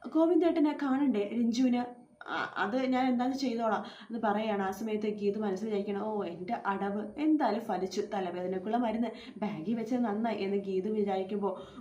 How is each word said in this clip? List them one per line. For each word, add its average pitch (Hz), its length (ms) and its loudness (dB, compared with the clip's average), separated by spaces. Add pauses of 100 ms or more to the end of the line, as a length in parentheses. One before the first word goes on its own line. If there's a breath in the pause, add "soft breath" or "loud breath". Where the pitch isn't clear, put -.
"ഗോവിന്ദേട്ടനെ 320 720 4
കാണണ്ടേ 262 560 2
രഞ്ജുവിന്?" 240 500 2 (440)
"ആ, 160 120 -4 (180)
അത് 202 200 0 (100)
ഞാൻ 254 200 2
എന്താണെന്ന് 254 320 2
ചെയ്തോളാം" 226 440 0 (220 loud breath)
എന്ന് 233 160 -8
പറയാണ്. 214 420 0
ആ 190 80 0
സമയത്ത് 214 440 -2
ഗീത് 202 240 0
മനസ്സിൽ 208 300 -2
വിചാരിക്കണം, 202 360 -2
"ഓ, 220 60 -4 (140)
എൻ്റെ 175 320 -4 (100)
അടവ് 196 360 -2 (160)
എന്തായാലും 285 440 4
ഫലിച്ചു, 190 480 -2
തലവേദനക്കുള്ള 185 680 -2
മരുന്ന് 233 320 0 (280 loud breath)
ബാഗിൽ 202 380 -2
വെച്ചത് 240 280 0
നന്നായി" 214 380 0
എന്ന് 196 220 0
ഗീത് 190 260 0
വിചാരിക്കുമ്പോൾ 196 640 0 (260 loud breath)